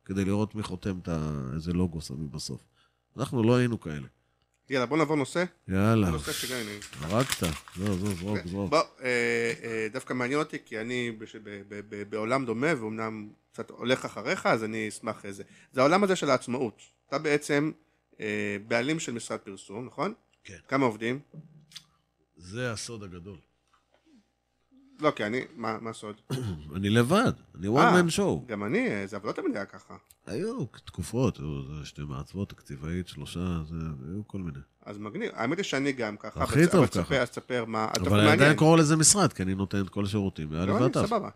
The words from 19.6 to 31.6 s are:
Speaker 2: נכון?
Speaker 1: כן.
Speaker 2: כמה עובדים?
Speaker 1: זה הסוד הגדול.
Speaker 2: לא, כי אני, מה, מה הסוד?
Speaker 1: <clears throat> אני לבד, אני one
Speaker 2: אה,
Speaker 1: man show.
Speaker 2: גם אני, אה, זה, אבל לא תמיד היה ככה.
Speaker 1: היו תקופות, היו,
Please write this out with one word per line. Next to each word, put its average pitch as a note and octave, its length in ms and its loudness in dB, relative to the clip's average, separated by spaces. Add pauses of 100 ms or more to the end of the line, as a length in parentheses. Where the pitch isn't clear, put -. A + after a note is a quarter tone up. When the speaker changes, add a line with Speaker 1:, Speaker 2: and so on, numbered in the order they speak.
Speaker 2:
נכון? D#3 280 -6 (300)
Speaker 1:
כן. F#2+ 120 -18 (120)
Speaker 2:
כמה C3+ 180 4
עובדים? A2+ 340 -2 (1160)
Speaker 1:
זה A2 360 -6
הסוד A2 300 -10
הגדול. F2+ 340 -14 (1600)
Speaker 2:
לא, D3 100 4
כי A#2+ 140 0
אני, A2+ 160 0 (160)
מה, A2 240 -2
מה A#2 100 -8
הסוד? G#2+ 300 -12 (280)
Speaker 1:
<clears throat> D2+ 280 -8
אני G2+ 140 2
לבד, C3+ 420 6 (260)
אני E2+ 100 -4
one A#2 100 4
Speaker 2:
אה, F3+ 220 8
Speaker 1:
man E3+ 180 4
show. C3 280 2
Speaker 2:
גם G#2 180 -4
אני, G3 260 0
אה, G2+ 160 -2
זה, G2 100 -8
אבל G2+ 120 -8
לא C#3 40 0
תמיד F4+ 240 -4
היה G2+ 80 -4
ככה. - 320 -16 (300)
Speaker 1:
היו F#3 380 -6 (200)
תקופות, A2 540 -2
היו, C#2+ 240 -6 (160)